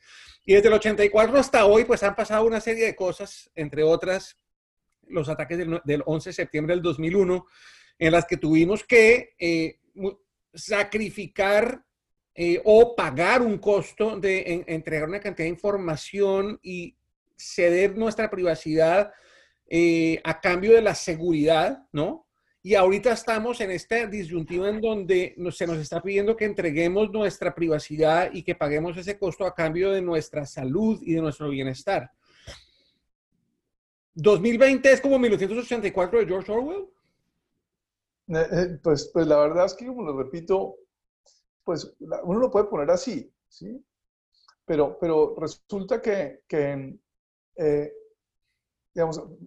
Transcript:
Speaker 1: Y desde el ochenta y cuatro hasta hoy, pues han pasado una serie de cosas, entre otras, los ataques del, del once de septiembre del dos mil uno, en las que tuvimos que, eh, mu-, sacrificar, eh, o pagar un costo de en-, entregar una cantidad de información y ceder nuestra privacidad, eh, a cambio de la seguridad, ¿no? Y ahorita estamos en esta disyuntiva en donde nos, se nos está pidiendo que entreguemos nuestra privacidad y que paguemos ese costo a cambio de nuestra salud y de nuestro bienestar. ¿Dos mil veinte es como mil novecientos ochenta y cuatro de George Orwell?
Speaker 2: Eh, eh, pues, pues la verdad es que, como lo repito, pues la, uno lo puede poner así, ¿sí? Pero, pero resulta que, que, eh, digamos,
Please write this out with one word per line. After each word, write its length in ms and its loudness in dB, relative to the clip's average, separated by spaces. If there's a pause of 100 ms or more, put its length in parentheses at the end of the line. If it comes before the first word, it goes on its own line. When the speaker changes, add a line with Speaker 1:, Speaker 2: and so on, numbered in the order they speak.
(460)
Speaker 1:
Y 80 6
desde 140 8
el 60 6
ochenta 300 2
y 60 4
cuatro 260 4
hasta 300 4
hoy, 180 8
pues 180 0
han 140 0
pasado 300 0
una 120 0
serie 280 -2
de 100 -4
cosas, 580 -8
entre 280 -4
otras, 580 0 (680)
los 200 -4
ataques 300 -6
del, 260 -4
del 220 -2
once 240 -4
de 40 -12
septiembre 400 -2
del 80 -2
dos 160 -2
mil 180 -2
uno, 280 0 (540)
en 120 2
las 140 4
que 140 -4
tuvimos 460 2
que, 540 4
eh, 400 -2 (160)
mu-, 240 -8 (360)
sacrificar, 1300 -2 (500)
eh, 300 0
o 320 8
pagar 460 0
un 160 0
costo 600 -2
de 220 -2
en-, 260 -6
entregar 420 -6
una 120 -8
cantidad 240 -8
de 60 -4
información 1120 -2
y 340 -12 (400)
ceder 600 2
nuestra 340 -2
privacidad, 840 0 (560)
eh, 560 2
a 160 -4
cambio 320 4
de 100 8
la 120 2
seguridad, 960 0
¿no? 340 -4 (360)
Y 120 0
ahorita 380 4
estamos 480 -4
en 100 -4
esta 360 -4
disyuntiva 600 -6
en 120 -4
donde 560 -2
nos, 200 -8
se 100 -4
nos 120 -4
está 240 -8
pidiendo 340 0
que 100 -4
entreguemos 640 -2
nuestra 440 -4
privacidad 800 0
y 100 -10
que 120 -4
paguemos 420 -4
ese 220 -10
costo 260 -4
a 100 -4
cambio 380 -2
de 100 -2
nuestra 420 -4
salud 580 -2
y 120 -2
de 60 0
nuestro 300 -4
bienestar. 600 -4 (2000)
¿Dos 260 2
mil 180 0
veinte 340 6
es 80 4
como 180 2
mil 120 2
novecientos 340 -2
ochenta 220 -6
y 60 -2
cuatro 260 0
de 80 2
George 240 -6
Orwell? 360 -6 (1400)
Speaker 2:
Eh, 240 -2
eh, 300 -2
pues, 300 0
pues 140 2
la 120 4
verdad 260 2
es 100 -2
que, 120 -16
como 160 -10
lo 140 -6
repito, 600 -4 (880)
pues 340 -8
la, 240 -10
uno 160 -2
lo 120 0
puede 160 2
poner 240 -4
así, 420 -2 (160)
¿sí? 340 -18 (840)
Pero, 360 0
pero 360 0
resulta 640 -6
que, 460 -6
que, 520 -4 (580)
eh, 360 -2 (1000)
digamos, 280 -4 (240)